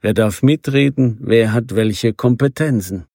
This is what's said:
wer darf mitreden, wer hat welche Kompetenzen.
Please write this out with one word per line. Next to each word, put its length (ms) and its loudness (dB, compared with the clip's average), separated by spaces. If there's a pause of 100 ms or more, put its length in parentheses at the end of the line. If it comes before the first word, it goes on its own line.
wer 120 0
darf 300 0
mitreden, 760 0
wer 320 2
hat 240 -2
welche 360 0
Kompetenzen. 920 -2 (100)